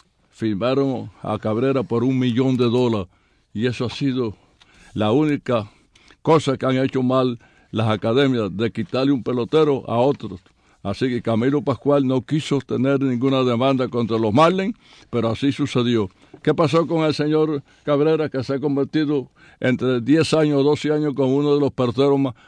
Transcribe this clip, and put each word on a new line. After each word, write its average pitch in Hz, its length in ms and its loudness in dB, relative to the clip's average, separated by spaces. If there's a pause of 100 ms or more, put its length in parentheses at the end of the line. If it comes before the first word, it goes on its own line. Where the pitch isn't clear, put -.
(300)
firmaron 113 800 -2 (120)
a 104 160 -4
Cabrera 123 440 -2
por 117 220 -2
un 131 140 0
millón 127 380 0
de 123 80 2
dólares. 117 440 0 (440)
Y 110 140 -2
eso 127 180 -4
ha 113 60 -4
sido 127 460 -4 (580)
la 107 180 0
única 127 580 0 (520)
cosa 143 340 2
que 123 100 -4
han 131 120 0
hecho 135 240 -2
mal 127 360 0 (320)
las 113 200 -2
academias, 113 680 0
de 110 140 -2
quitarle 127 420 -2
un 131 100 -2
pelotero 127 640 0
a 113 100 0
otros. 117 420 0 (420)
Así 101 260 -2
que 120 120 -4
Camilo 120 400 0
Pascual 139 460 0
no 127 160 0
quiso 143 380 -2
tener 131 400 -2
ninguna 131 420 0
demanda 127 460 0
contra 113 280 -2
los 110 160 0
Marlins, 185 420 2 (360)
pero 113 180 -2
así 131 240 -2
sucedió. 120 560 0 (340)
¿Qué 117 120 2
pasó 165 320 2
con 160 180 0
el 156 80 2
señor 151 500 0 (220)
Cabrera, 151 460 2
que 135 140 -4
se 131 100 -4
ha 139 60 -4
convertido 139 680 -2 (320)
entre 127 400 0
diez 143 340 2
años 151 260 4
o - 20 4
doce 147 300 0
años 151 220 -2
con 135 160 0
uno 143 260 2
de 147 40 2
los 135 120 0
peloteros 131 460 2
más, 135 160 0 (120)